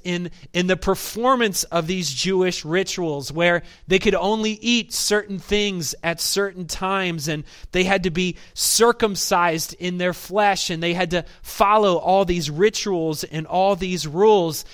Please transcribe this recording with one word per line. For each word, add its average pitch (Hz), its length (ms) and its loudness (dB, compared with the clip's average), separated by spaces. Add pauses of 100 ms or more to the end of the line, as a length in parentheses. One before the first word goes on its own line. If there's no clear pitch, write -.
in, 175 300 -4 (200)
in 180 140 0
the 185 100 2
performance 226 840 0
of 165 240 -2
these 180 240 -2
Jewish 180 540 0
rituals 160 680 -4
where 170 320 2 (240)
they 190 140 2
could 190 160 2
only 214 340 0
eat 226 420 -2
certain 208 460 -2
things 202 640 -2
at 165 180 -2
certain 185 460 -2
times, 185 640 -4
and 151 160 -4 (260)
they 180 140 2
had 196 180 0
to 180 80 0
be 180 260 -2 (180)
circumcised 190 1200 2
in 180 240 -4
their 180 140 0
flesh, 196 580 0
and 165 120 -4
they 170 100 0
had 175 200 -2
to 175 120 0 (160)
follow 202 580 4
all 190 260 2
these 175 260 -2
rituals 165 720 0
and 160 240 -8
all 190 300 2
these 180 320 -4
rules. 175 640 4